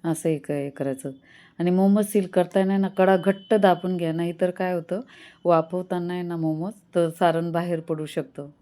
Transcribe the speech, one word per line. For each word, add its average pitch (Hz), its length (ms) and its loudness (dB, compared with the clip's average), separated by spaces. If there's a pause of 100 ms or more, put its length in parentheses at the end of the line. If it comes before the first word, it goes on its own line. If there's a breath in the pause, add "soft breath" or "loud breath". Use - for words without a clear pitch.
असं 165 240 0
एक 151 220 -2
हे 143 180 -4
करायचं. 135 420 -6 (480 soft breath)
आणि 175 120 0
मोमोज 196 340 4
सील 196 220 0
करताना 190 500 2
ना 196 100 0
कडा 190 300 4
घट्ट 196 360 0
दाबून 185 440 2
घ्या, 165 160 -2
नाहीतर 170 380 -2
काय 180 220 -4
होतं 180 280 -6 (440 loud breath)
वाफवताना 175 680 0
आहे 180 80 -6
ना 175 140 -6
मोमोज 160 380 -4 (220)
तर 170 140 4
सारण 165 420 0
बाहेर 170 280 -2
पडू 160 260 -6
शकतं. 143 440 -10 (120)